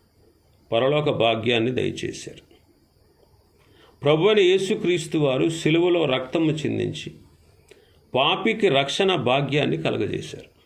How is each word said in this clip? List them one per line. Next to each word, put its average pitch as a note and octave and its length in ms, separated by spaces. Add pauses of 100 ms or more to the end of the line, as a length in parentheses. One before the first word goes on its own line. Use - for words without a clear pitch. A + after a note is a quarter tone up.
(720)
పరలోక C#3+ 380
భాగ్యాన్ని A2+ 600
దయచేశారు. - 840 (1500)
ప్రభు D#3 240
అయిన G#3+ 120
యేసుక్రీస్తు F3+ 800
వారు D3 300
శిలువలో E3 560
రక్తము D3 460
చిందించి A2 640 (1000)
పాపికి E3 540
రక్షణ D3+ 460
భాగ్యాన్ని C#3 640
కలగజేశారు. - 760 (140)